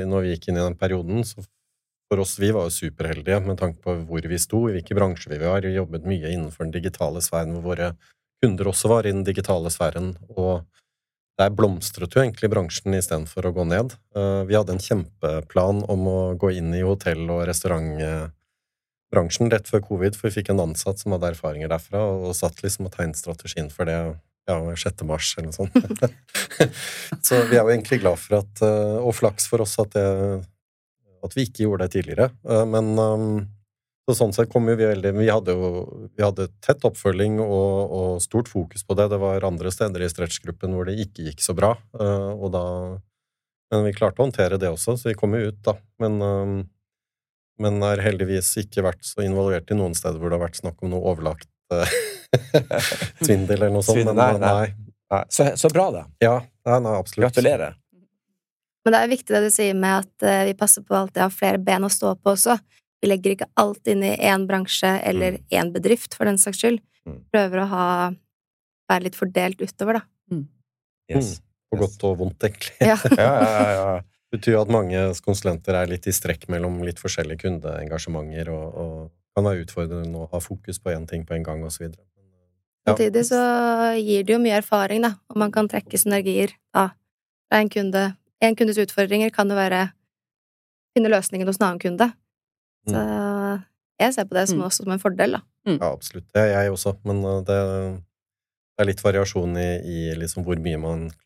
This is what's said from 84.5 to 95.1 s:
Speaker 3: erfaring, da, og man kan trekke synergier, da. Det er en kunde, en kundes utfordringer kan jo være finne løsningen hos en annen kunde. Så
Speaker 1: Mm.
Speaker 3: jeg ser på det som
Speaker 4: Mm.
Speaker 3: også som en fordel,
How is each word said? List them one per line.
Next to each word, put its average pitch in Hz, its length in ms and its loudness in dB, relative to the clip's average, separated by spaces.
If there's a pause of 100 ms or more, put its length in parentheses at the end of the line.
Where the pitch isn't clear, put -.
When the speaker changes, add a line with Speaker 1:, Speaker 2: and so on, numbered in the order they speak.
Speaker 3:
erfaring, 208 460 0
da, 226 80 2 (160)
og - 80 -8
man 208 160 0
kan 214 160 2
trekke - 320 -6
synergier, 196 520 2 (200)
da. 190 160 2 (600)
Det 220 60 6
er 214 80 6
en 214 80 0
kunde, 196 300 0 (400)
en 226 140 6
kundes 214 240 2
utfordringer 202 520 2
kan 202 160 2
jo 202 80 0
være 185 340 2 (1080)
finne 226 160 4
løsningen 190 360 0
hos 196 120 0
en 208 80 2
annen 175 140 -4
kunde. 185 280 2 (800)
Så 208 80 0
Speaker 1:
Mm. 202 680 -2 (360)
Speaker 3:
jeg 254 140 2
ser 214 100 -2
på 190 100 -6
det 190 140 2
som 175 120 0
Speaker 4:
Mm. 180 40 -2
Speaker 3:
også 190 200 -2
som 190 80 -2
en 196 60 0
fordel, 190 340 0